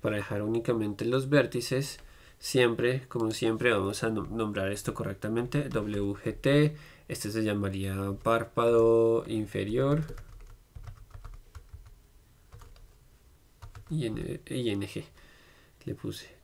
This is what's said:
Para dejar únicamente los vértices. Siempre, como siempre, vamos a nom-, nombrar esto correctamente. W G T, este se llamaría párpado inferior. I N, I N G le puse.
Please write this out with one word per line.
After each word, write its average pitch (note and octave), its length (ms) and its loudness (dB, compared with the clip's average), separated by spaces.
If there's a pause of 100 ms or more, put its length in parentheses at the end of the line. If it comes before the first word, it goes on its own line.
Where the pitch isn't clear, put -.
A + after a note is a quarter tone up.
Para G#2+ 160 0
dejar G#2 260 -4
únicamente A2+ 600 0
los C3 240 2
vértices. C3+ 720 0 (400)
Siempre, B2 720 2
como A2 240 -2
siempre, A2+ 400 2
vamos G2 300 0
a A2+ 60 2
nom-, G#2+ 200 -2
nombrar G2+ 420 -2
esto - 240 -4
correctamente. A#2 720 -2
W G#2 460 -2
G G#2 180 -4
T, D3 440 4 (320)
este A#2 220 -6
se A2 120 0
llamaría G2 800 -2
párpado A2+ 1040 4
inferior. A2 760 0 (3750)
I D#3 160 0
N, A2+ 420 -6
I B2 220 -2
N G2 160 -2
G - 180 -10 (800)
le G2+ 120 -6
puse. - 320 -10 (160)